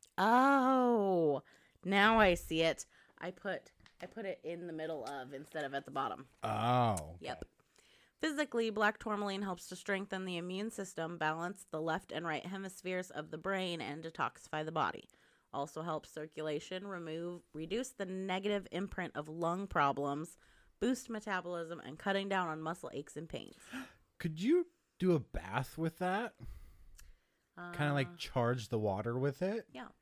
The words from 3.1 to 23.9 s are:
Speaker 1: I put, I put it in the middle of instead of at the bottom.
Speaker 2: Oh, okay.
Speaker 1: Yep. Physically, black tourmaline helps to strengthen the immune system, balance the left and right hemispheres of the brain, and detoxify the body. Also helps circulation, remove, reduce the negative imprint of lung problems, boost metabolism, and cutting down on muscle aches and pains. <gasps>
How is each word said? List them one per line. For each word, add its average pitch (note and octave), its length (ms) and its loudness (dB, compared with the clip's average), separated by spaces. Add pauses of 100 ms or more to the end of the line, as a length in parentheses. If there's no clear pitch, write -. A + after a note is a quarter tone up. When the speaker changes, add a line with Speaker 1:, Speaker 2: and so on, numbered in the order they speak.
Speaker 1:
I F3 100 -8
put, F#3 420 -8 (280)
I F#3 60 -12
put A3+ 180 -10
it F#3+ 200 -6
in E3+ 240 -8
the E3 40 -8
middle D#3 320 -4
of C3+ 300 -8
instead D3 300 -6
of C3+ 100 -4
at C#3 100 -4
the C#3 60 -16
bottom. C3 360 -4 (160)
Speaker 2:
Oh, A#2 520 4
okay. E2+ 80 -2 (180)
Speaker 1:
Yep. - 240 -8 (760)
Physically, C#4+ 500 0
black G#3+ 280 2
tourmaline G3+ 440 -2
helps F#3 260 -6
to F#3 80 -12
strengthen G3 480 -4
the F3+ 140 -4
immune F#3 340 -4
system, E3+ 460 -6
balance D#3+ 520 -2
the D#3 100 -4
left E3 300 -2
and E3 160 -4
right D#3 180 -2
hemispheres F#3 680 -6
of D3+ 200 -8
the D#3 80 -6
brain, F#3 420 -2
and C#3+ 220 -6
detoxify D#3 600 -4
the D#3 80 -6
body. C#3+ 320 0 (480)
Also D3 300 -4
helps D#3+ 300 -4
circulation, D#3 760 -6
remove, E3+ 560 -6 (120)
reduce D#3+ 360 -4
the - 160 -6
negative F#3+ 680 -2
imprint F#3 420 -4
of D3+ 140 -4
lung E3+ 400 -2
problems, C#3+ 680 2 (440)
boost B3 280 0
metabolism, F3+ 800 -4
and D3+ 100 -10
cutting G3 320 2
down F#3 200 2
on D#3 120 -2
muscle D#3+ 320 -4
aches - 240 -8
and D#3+ 120 -8
pains. - 260 -10 (180)
<gasps> - 460 -14